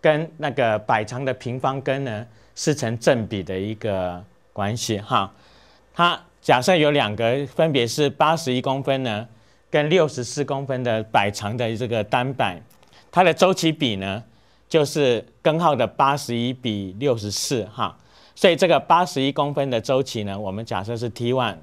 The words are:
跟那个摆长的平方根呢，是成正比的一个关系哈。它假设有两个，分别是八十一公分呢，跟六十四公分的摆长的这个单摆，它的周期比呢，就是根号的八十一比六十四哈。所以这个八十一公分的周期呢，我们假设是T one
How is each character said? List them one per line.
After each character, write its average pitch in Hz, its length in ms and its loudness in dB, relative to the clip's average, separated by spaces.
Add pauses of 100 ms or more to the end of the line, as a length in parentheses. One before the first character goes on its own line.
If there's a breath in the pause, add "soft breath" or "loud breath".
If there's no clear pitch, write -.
跟 156 340 2
那 147 140 -4
个 113 300 2
摆 107 220 0
长 123 220 -8
的 131 80 0
平 123 260 -6
方 135 220 -4
根 139 240 -4
呢， 117 220 -6 (280 soft breath)
是 156 200 -2
成 117 240 -4
正 117 280 2
比 98 160 -6
的 95 160 -6
一 104 160 -4
个 92 480 -4 (300)
关 104 240 -4
系 110 240 -4
哈。 101 320 -2 (600 soft breath)
它 170 280 2 (200)
假 131 220 4
设 185 140 4
有 151 160 4
两 113 240 2
个， 123 320 0
分 160 240 2
别 127 120 4
是 143 240 0
八 156 280 2
十 160 160 -2
一 127 100 0
公 135 180 -2
分 135 220 -2
呢， 113 240 -4 (420 soft breath)
跟 151 220 2
六 170 160 6
十 127 160 -6
四 143 220 -4
公 135 200 -4
分 127 200 -4
的 110 180 0
摆 107 260 2
长 104 280 -6
的 113 200 -4
这 117 120 -6
个 110 160 -2
单 131 280 -2
摆， 95 300 -4 (480 soft breath)
它 180 140 4
的 165 100 6
周 185 180 4
期 170 200 0
比 123 240 -2
呢， 98 260 -6 (460 soft breath)
就 156 160 4
是 139 420 0 (160)
根 160 160 2
号 165 160 4
的 120 100 2
八 135 320 2
十 120 200 -4
一 120 160 0
比 104 480 -6
六 131 160 2
十 104 160 -6
四 113 320 -4
哈。 98 340 -6 (380 soft breath)
所 202 140 4
以 165 40 4
这 180 140 2
个 156 100 4
八 175 280 4
十 139 160 -4
一 139 100 -2
公 143 220 -2
分 139 160 -2
的 117 100 0
周 131 200 0
期 120 220 -6
呢， 98 160 -8
我 101 140 -8
们 107 120 -8
假 98 200 -6
设 117 120 -6
是 117 120 -6
T 120 240 -4
one 117 300 -2